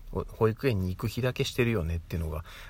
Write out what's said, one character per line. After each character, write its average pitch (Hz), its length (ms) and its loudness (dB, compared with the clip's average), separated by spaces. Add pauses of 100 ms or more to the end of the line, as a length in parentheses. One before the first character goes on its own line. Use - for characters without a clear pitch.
(120)
お-、 90 120 -2
保 - 240 2
育 113 200 0
園 104 120 4
に 92 100 2
行 92 80 -4
く 113 100 0
日 117 140 -2
だ 127 100 2
け 139 120 0
し - 100 -4
て 123 100 4
る 117 60 4
よ 98 140 2
ね 85 120 0
っ 85 40 -4
て - 160 -4
い 82 40 0
う - 20 0
の 78 80 -2
が 78 140 -4 (260)